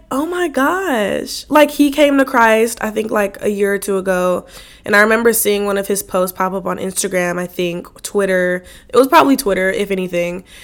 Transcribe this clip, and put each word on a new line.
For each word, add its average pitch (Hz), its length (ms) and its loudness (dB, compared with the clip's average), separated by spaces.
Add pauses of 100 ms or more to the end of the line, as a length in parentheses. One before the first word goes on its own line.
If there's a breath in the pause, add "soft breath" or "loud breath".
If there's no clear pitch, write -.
"Oh 277 160 -2
my 349 220 -2
gosh." 269 1000 -2
Like, 294 220 4
he 285 200 2
came 285 260 4
to 269 80 4
Christ, 233 560 2
I 214 100 -4
think, 214 200 -4
like, 202 320 -2
a 208 60 -2
year 202 240 0
or 202 60 -2
two 196 180 -4
ago. 180 480 -2 (400 loud breath)
And 208 100 0
I 208 60 6
remember 226 320 4
seeing 208 320 0
one 196 140 -2
of 196 80 -6
his 196 160 -2
posts 185 340 -2
pop 185 160 -2
up 190 140 -6
on 180 100 -4
Instagram, 185 640 -4
I 180 80 -6
think, - 560 -8
Twitter. 185 600 -2 (260 loud breath)
It - 80 0
was 262 100 4
probably 285 280 6
Twitter, 190 360 -2
if 202 180 -4
anything. 180 540 -4 (200 loud breath)